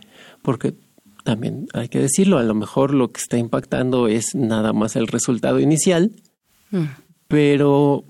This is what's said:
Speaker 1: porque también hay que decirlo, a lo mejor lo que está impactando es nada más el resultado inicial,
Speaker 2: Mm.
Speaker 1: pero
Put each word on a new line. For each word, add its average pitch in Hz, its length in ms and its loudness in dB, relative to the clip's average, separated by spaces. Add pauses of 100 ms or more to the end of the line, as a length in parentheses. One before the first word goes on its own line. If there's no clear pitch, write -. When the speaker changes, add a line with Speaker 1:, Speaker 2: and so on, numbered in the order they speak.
(420)
Speaker 1:
porque 131 320 -4 (500)
también 117 500 -6
hay 120 140 -8
que - 120 -4
decirlo, 165 400 2
a 117 40 0
lo 110 120 0
mejor 135 380 -2
lo 127 180 0
que - 100 -12
está - 160 -4
impactando 127 720 0
es 110 260 -2
nada 110 400 0
más 110 220 0
el 113 120 -2
resultado 127 520 0
inicial, 165 520 2 (580)
Speaker 2:
Mm. 185 140 -2 (460)
Speaker 1:
pero 143 800 4